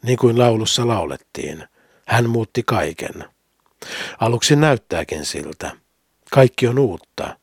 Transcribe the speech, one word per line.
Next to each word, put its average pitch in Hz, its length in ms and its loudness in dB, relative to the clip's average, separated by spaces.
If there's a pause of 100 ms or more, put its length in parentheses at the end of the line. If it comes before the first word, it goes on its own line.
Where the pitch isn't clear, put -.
niin 120 160 0
kuin 117 200 4
laulussa 117 500 2
laulettiin. 76 760 -6 (420)
Hän 117 240 0
muutti 117 360 -2
kaiken. 80 580 -4 (960)
Aluksi 117 360 2
näyttääkin 98 680 0
siltä. 73 460 -8 (600)
Kaikki 131 360 4
on 120 120 0
uutta. 87 640 -4